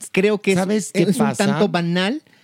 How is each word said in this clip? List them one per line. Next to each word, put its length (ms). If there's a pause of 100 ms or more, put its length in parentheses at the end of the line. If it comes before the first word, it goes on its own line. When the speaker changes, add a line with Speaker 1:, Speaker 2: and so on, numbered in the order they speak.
(120)
Speaker 1:
Creo 280
que 120
es, 60
Speaker 2:
¿Sabes 340
qué 100
Speaker 1:
es 60 (120)
un 60
Speaker 2:
pasa? 200
Speaker 1:
tanto 220
banal, 540 (220)